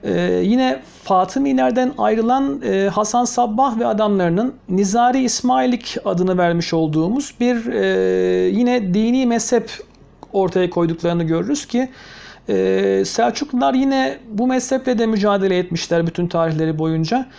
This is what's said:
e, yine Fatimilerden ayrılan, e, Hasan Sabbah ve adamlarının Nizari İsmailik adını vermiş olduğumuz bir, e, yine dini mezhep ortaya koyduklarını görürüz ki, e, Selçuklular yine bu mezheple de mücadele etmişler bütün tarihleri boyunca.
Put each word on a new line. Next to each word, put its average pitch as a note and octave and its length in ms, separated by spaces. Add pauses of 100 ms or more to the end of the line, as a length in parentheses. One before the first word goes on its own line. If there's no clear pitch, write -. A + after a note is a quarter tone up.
e, F3+ 400
yine B3+ 380 (220)
Fatimilerden B3+ 920
ayrılan, A#3 640
e, G3 260
Hasan G#3+ 380
Sabbah A#3+ 540
ve A#3 60
adamlarının G#3 680 (160)
Nizari A#3 540
İsmailik B3 800
adını F#3 320
vermiş E3+ 360
olduğumuz E3 680
bir, A#3+ 260
e, A#3 200 (640)
yine A3+ 440
dini A#3 320
mezhep A#3 460 (600)
ortaya F#3 360
koyduklarını E3+ 540
görürüz F3 420
ki, B3+ 240 (600)
e, G3 560
Selçuklular B3 680
yine C4+ 440 (120)
bu A3 180
mezheple B3+ 520
de A#3 60
mücadele G3+ 520
etmişler E3+ 500
bütün F3 200
tarihleri D#3+ 520
boyunca. D#3+ 460 (120)